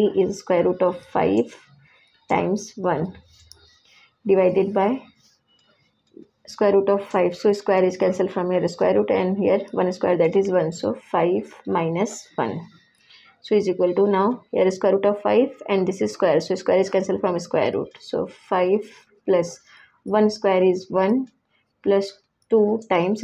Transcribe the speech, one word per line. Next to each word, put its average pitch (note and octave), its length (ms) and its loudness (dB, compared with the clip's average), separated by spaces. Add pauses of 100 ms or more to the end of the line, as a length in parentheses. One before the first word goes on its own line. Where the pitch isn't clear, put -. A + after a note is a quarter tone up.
(180)
is F#3+ 220 0
square F3 240 0
root F3+ 180 0
of F3+ 260 -2
five G#3+ 460 0 (760)
times F3 480 -2
one F3+ 400 -2 (1080)
divided F#3+ 480 2
by G3+ 280 0 (1500)
square G3+ 260 0
root G3 140 4
of G3+ 180 0
five. F3+ 300 -2
So G#3 160 0
square G3 320 0
is F3+ 140 0
cancelled F#3 340 0
from F3+ 200 -4
here, F3+ 180 0
square F#3 260 0
root, G#3 160 0
and F#3+ 260 0
here G3 340 0
one F#3 200 -2
square, F3+ 260 -2
that E3+ 200 2
is G3 120 2
one. E3+ 220 0
So G#3 220 -4
five F#3 600 -2 (140)
minus F3+ 580 -4 (100)
one. A#2+ 300 -4 (760)
So - 120 -4
is G3+ 160 2
equal F3+ 240 0
to, G3 140 2
now G#3 340 0 (100)
here F#3+ 140 2
is F#3 100 0
square F#3+ 180 2
root G3 120 0
of G#3 160 0
five G#3+ 280 2 (200)
and F#3+ 180 0
this F#3 140 -4
is G#3 120 -2
square. E3+ 280 2
So F#3 140 -4
square F#3 240 2
is F#3+ 100 0
cancelled F#3+ 320 -2
from F3+ 180 -2
square - 340 -2
root. - 160 -4 (100)
So - 260 -6
five F#3 540 -2 (460)
plus F3 340 0 (440)
one G#3+ 280 2
square F#3 320 0
is F#3 260 0
one, G#3 380 0 (560)
plus G3 280 0 (380)
two A3 300 2 (100)
times F#3 340 0